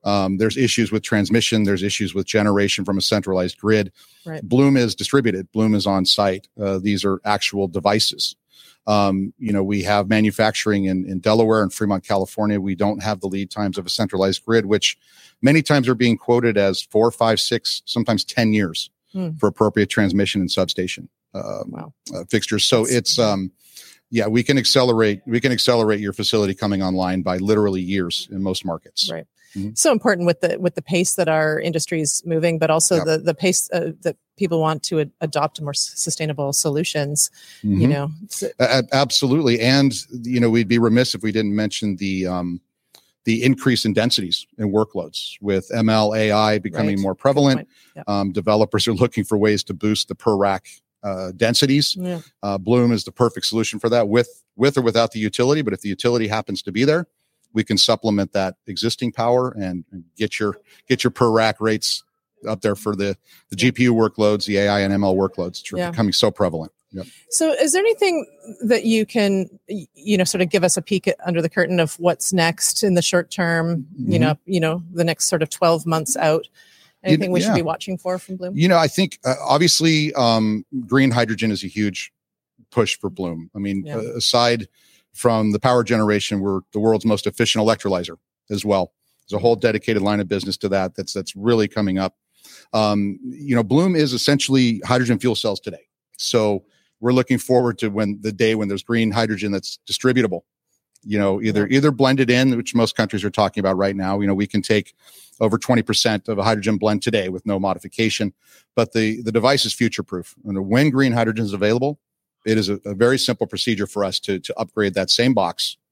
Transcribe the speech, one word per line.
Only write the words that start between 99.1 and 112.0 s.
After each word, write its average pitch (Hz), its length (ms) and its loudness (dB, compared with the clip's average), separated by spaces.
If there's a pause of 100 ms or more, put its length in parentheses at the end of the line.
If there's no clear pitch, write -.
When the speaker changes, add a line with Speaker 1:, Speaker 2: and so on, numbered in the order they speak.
Speaker 1:
hydrogen 107 420 -2
that's - 260 -6 (120)
distributable, 117 520 2 (600)
you 104 160 -4
know, 98 220 2
either, 104 260 0
Speaker 2:
Yeah. 131 120 2
Speaker 1:
either 147 120 4
blended 131 400 2
in, 127 260 4
which - 180 -6
most 117 200 2
countries 104 300 -2
are 101 60 -2
talking 101 300 0
about 95 180 2
right 98 180 0
now. 98 240 -2
You 104 60 0
know, 101 80 2
we 101 120 0
can 104 160 -2
take 104 320 0 (460)
over 107 160 2
twenty 120 240 0
percent 107 480 -2
of 110 100 -4
a 98 60 -2
hydrogen 107 320 0
blend 104 260 0
today 104 280 -2
with 92 160 -10
no 101 120 -2
modification, 101 760 -4 (420)
but 117 160 0
the, 110 300 -2
the 110 100 -6
device 131 320 2
is 110 80 -4
future 113 300 -2
proof. - 320 -10 (100)
And 98 240 -6
when 135 220 4
green 131 220 2
hydrogen 113 340 0
is 101 80 -4
available, 120 440 0 (460)